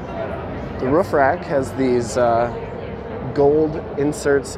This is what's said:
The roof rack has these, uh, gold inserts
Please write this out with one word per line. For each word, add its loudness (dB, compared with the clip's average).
The -2
roof 2
rack 4
has 0
these, 2
uh, 4
gold 4
inserts 0